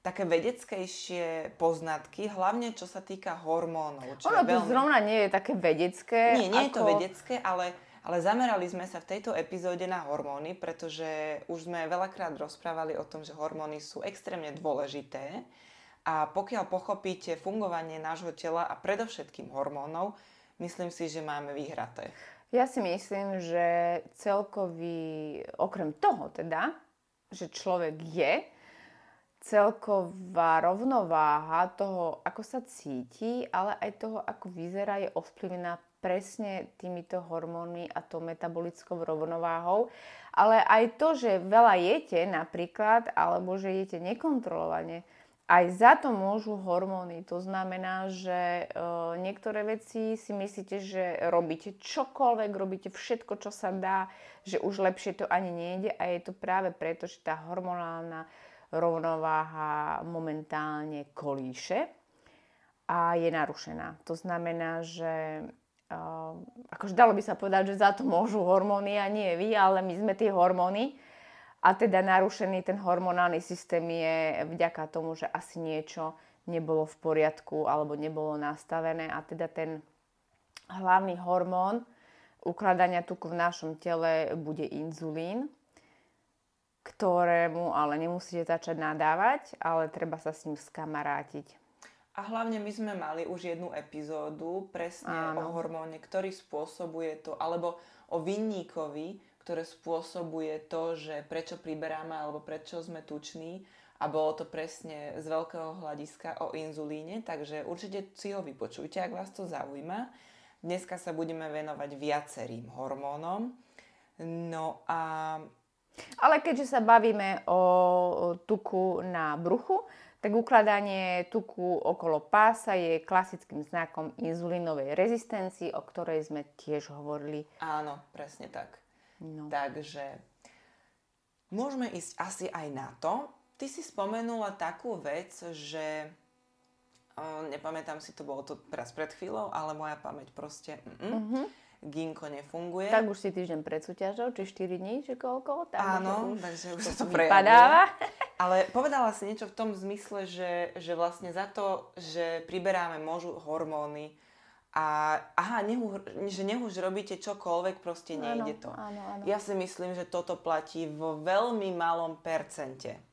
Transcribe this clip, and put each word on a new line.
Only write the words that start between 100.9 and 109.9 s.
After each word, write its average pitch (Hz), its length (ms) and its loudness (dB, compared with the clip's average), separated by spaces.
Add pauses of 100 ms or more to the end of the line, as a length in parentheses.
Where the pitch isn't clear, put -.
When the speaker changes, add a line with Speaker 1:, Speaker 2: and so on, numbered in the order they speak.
Speaker 1:
že 151 320 -10
prečo 165 320 -8
priberáme 156 560 -8
alebo 151 240 -8
prečo 156 400 -10
sme 165 240 -12
tuční. 160 560 -12 (400)
A 151 80 0
bolo 156 320 0
to 160 80 -8
presne 156 720 -10
z 156 80 -10
veľkého 165 560 -4
hľadiska 151 560 -10
o 160 160 -4
inzulíne, 156 640 -8
takže 151 480 -8
určite 196 480 -8
si 202 160 -8
ho 196 80 -6
vypočujte, 143 640 -10
ak - 80 -8
vás 190 240 -10
to 196 80 -10
zaujíma. 156 640 -8 (560)